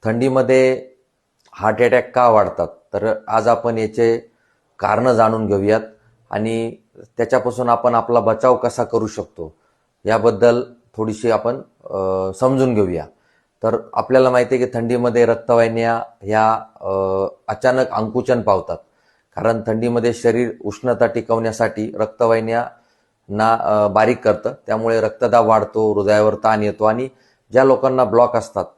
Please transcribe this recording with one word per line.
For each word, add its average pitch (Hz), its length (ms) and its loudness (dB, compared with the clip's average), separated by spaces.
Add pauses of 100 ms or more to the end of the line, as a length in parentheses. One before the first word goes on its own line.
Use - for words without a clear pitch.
थंडीमध्ये 131 840 2 (640)
हार्ट 104 300 0
अटॅक 120 320 2
का 123 140 4
वाढतात? 98 400 2
तर - 460 -4 (140)
आज 110 200 0
आपण 117 300 0
याचे 113 520 -2 (480)
कारणं 117 340 2
जाणून 110 340 2
घेऊयात 101 340 0 (500)
आणि 113 460 -6 (200)
त्याच्यापासून 120 720 -2
आपण 120 260 2
आपला 117 260 2
बचाव 123 360 2
कसा 120 280 -2
करू 110 220 -2
शकतो 90 480 -12 (500)
याबद्दल 113 580 2 (340)
थोडीशी 110 340 -4
आपण, 117 300 -2 (240)
अ, 95 460 -4 (100)
समजून 131 340 2
घेऊया. 90 300 -2 (580)
तर 110 140 0 (180)
आपल्याला 131 360 2
माहिती 123 240 0
आहे 123 120 0
की 117 120 -6
थंडीमध्ये 120 480 0
रक्तवाहिन्या 117 760 0 (200)
ह्या, 110 300 2 (280)
अ, 95 460 -2 (260)
अचानक 127 380 0
आकुंचन 113 500 -2
पावतात, 95 360 -2 (600)
कारण 110 300 -2
थंडीमध्ये 117 460 -2
शरीर 117 380 0 (140)
उष्णता 117 420 -2
टिकवण्यासाठी 113 880 -4
रक्तवाहिन्या 113 720 -2 (640)
ना, 110 260 0
अ, 104 340 0
बारीक 113 360 2
करतं, 107 280 0 (140)
त्यामुळे 113 340 -2
रक्तदाब 110 460 2
वाढतो, 110 460 2
हृदयावर 104 420 2
ताण 107 280 0
येतो 104 220 -4
आणि 120 240 0 (440)
ज्या 127 120 4
लोकांना 131 400 2
ब्लॉक 117 320 2
असतात 104 280 -4 (140)